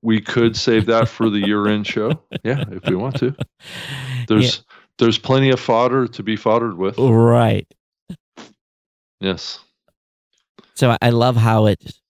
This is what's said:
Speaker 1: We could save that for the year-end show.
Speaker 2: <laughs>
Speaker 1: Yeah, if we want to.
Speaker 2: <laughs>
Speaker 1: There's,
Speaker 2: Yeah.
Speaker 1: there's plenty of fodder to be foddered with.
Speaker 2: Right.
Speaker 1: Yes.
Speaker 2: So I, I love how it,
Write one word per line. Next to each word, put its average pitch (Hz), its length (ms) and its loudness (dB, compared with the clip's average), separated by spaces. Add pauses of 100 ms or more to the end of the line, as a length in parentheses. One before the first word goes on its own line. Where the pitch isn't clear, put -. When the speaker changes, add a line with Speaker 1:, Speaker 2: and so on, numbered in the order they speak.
Speaker 1:
We 110 180 0
could 113 380 0
save 113 300 0
that 113 200 2
for 113 220 -2
the 104 100 -2
year-end 104 480 -2
show. 117 340 -4 (100)
Speaker 2:
<laughs> - 120 -12
Speaker 1:
Yeah, 127 280 -4
if 95 140 -12
we 98 100 -2
want 113 240 -6
to. 131 140 -2 (480)
Speaker 2:
<laughs> 131 460 -10
Speaker 1:
There's, 113 300 2
Speaker 2:
Yeah. - 40 -16 (380)
Speaker 1:
there's 117 180 2
plenty 135 320 2
of 127 120 2
fodder 123 460 0
to 113 160 -12
be 107 120 -4
foddered 110 400 0
with. 95 240 -4
Speaker 2:
Right. 117 680 4 (1600)
Speaker 1:
Yes. - 380 -8 (1160)
Speaker 2:
So 123 160 2
I, 113 100 0
I 117 100 2
love 120 260 2
how 110 300 4
it, 104 120 0 (300)